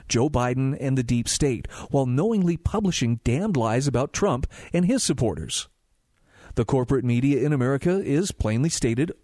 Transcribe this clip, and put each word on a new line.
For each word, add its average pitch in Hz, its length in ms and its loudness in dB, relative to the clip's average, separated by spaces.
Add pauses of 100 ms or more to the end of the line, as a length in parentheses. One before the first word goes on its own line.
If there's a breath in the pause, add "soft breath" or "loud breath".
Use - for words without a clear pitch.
Joe 117 220 2
Biden, 127 500 0
and 135 180 0
the 131 60 0
deep 120 240 0
state, 127 400 -2 (220 loud breath)
while 139 160 0
knowingly 175 500 0
publishing 160 720 -2
damned 165 320 0
lies 117 300 0
about 120 260 0
Trump 143 340 0 (240 loud breath)
and 180 140 2
his 240 180 2
supporters." 101 640 -2 (880 loud breath)
The 127 80 2
corporate 127 400 2
media 123 420 4
in 147 60 2
America 139 500 2
is, 170 300 0
plainly 113 380 0
stated, 131 420 0 (120)